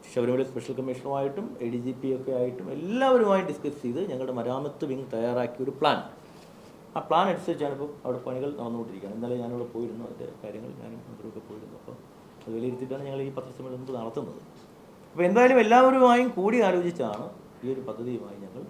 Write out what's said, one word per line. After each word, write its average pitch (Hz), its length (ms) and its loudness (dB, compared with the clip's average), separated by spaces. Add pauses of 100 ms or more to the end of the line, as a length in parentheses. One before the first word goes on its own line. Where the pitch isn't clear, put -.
(120)
ശബരിമല 127 380 2
സ്പെഷ്യൽ 120 280 -8
കമ്മീഷണറുമായിട്ടും 139 640 -4 (200)
എ - 80 -2
ഡി 123 120 -4
ജി 127 160 -4
പി 135 140 -4
ഒക്കെ 131 240 -4
ആയിട്ടും 123 280 -2 (100)
എല്ലാവരുമായും 208 760 4
ഡിസ്കസ് 147 320 -6
ചെയ്ത് 127 180 -2 (100)
ഞങ്ങളുടെ 127 280 -4
മരാമത്ത് 139 520 -4
വിങ് 131 220 -6
തയ്യാറാക്കിയ 120 520 -2
ഒരു 131 160 -4
പ്ലാൻ, 156 180 4 (1000)
ആ 160 120 -2
പ്ലാൻ 170 240 6
അനുസരിച്ചാണ് 143 440 -2
ഇപ്പോൾ 147 140 -8 (140)
അവിടെ 123 200 -2
പണികൾ 131 240 -4 (120)
നടന്നുകൊണ്ടിരിക്കുകയാണ്. 104 580 -8
ഇന്നലെ 123 240 -4
ഞാനവിടെ 120 320 -6
പോയിരുന്നു, 113 340 -6
അതിൻ്റെ 117 180 -12 (160)
കാര്യങ്ങൾ 110 280 -12 (100)
ഞാനും 113 180 -14 (140)
അവരൊക്കെ 107 360 -14
പോയിരുന്നു. 107 320 -16
അപ്പോൾ - 140 -16 (460)
അത് - 160 -14
വിലയിരുത്തിയിട്ടാണ് 127 520 -6
ഞങ്ങൾ 139 180 -6
ഈ 139 100 -6
പത്രസമ്മേളനം 127 420 -10
നമുക്ക് 131 220 -10
നടത്തുന്നത്. 113 400 -8 (720)
അപ്പോൾ 170 160 0
എന്തായാലും 247 360 8
എല്ലാവരുമായും 254 640 8 (100)
കൂടി 220 220 4 (100)
ആലോചിച്ചാണ് 165 580 0 (360)
ഈ 131 100 -2
ഒരു 127 140 -8
പദ്ധതിയുമായി 107 580 -8
ഞങ്ങൾ 95 240 -14